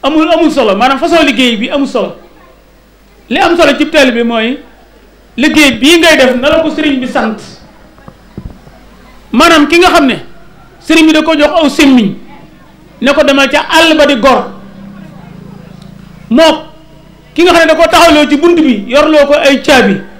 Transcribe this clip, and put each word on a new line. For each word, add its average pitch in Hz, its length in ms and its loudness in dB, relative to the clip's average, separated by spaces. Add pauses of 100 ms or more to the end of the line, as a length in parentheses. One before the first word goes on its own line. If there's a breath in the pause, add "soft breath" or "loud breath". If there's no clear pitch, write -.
amul, 311 280 -2
amul 330 200 0
solo, 220 240 -2
maanaam 254 240 -2
façon 320 260 0
liggéey 240 320 -2
bi 214 120 -8
amul 277 180 -4
solo. 196 280 -6 (1120)
Li 269 100 -4
am 339 180 0
solo 294 200 2
ci 294 120 -2
taalibe 254 340 0
mooy 233 360 -4 (800)
liggéey 285 420 0
bii 330 200 2
ngay 320 180 2
def 254 180 2
na 254 140 -2
la 320 120 0
ko 311 80 -2
sëriñ 302 300 -4
bi 247 80 -8
sant. 220 300 -6 (1900)
Maanaam 302 360 2
ki 339 120 0
nga 349 120 4
xam 302 160 2
ne 220 80 -2 (720)
sëriñ 330 220 2
bi 311 60 2
da 311 100 2
ko 320 140 -2
jox 294 140 0 (100)
aw 285 80 0
semmiñ 262 460 2 (880)
ne 254 120 -2
ko 302 100 0
demal 277 260 0
ca 285 200 -2
àll 330 280 2
ba 294 80 4
di 277 140 0
gor, 233 320 0 (1800)
mook 311 280 2 (800)
ki 330 80 0
nga 359 100 4
xam 330 140 2
ne 311 60 2
da - 20 2
ko 330 140 2
taxawloo 330 400 2
ci 285 80 0
bunt 349 180 2
bi 247 320 0
yorloo 294 400 2
ko 285 60 2
ay 277 280 0
caabi 208 400 0 (180)